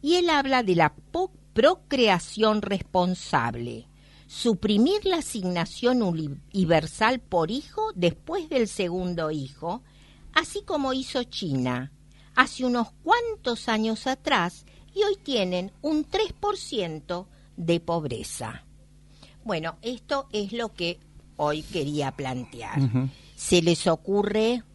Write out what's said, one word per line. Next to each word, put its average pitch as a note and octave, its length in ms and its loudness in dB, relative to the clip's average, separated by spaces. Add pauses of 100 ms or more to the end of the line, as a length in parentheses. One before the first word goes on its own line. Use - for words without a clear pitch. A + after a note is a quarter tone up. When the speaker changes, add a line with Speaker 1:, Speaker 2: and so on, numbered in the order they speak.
Speaker 1:
Y D4+ 120 2
él F4 140 2
habla C4+ 320 2
de F#3 140 4
la D#3+ 180 4
po-, - 380 -6 (220)
procreación A3 1080 4
responsable, D3 1300 -2 (400)
suprimir A#3 800 2
la F#4 120 2
asignación G#3+ 840 -2
universal E3+ 1200 0
por E3 280 0
hijo G#4 460 -4
después D#4 540 -2
del B3 180 2
segundo F3 640 -2
hijo, D#3 500 -6 (520)
así D#4+ 300 0
como C4+ 300 -2
hizo C4 300 -2
China C3 680 -4 (440)
hace B3+ 300 2
unos A#3+ 240 0 (140)
cuantos G#4+ 640 0
años A3 380 0
atrás, C4 600 0 (300)
y G4 80 0
hoy G4+ 200 2
tienen F#3+ 480 -2 (100)
un D4+ 220 0
tres F#4+ 360 -2
por G#4 160 -2
ciento F3+ 720 -6 (300)
de E3+ 220 2
pobreza. C#3+ 840 -6 (800)
Bueno, E3 380 -4
esto C4+ 500 -4
es G3+ 220 -4
lo A3+ 200 -4
que F3 260 -4 (360)
hoy D3+ 280 -2
quería D3 480 -2
plantear. B2+ 680 -8
Speaker 2:
Ujú. C3 300 2 (260)
Speaker 1:
¿Se - 280 4
les E3+ 240 2
ocurre G3+ 720 0 (120)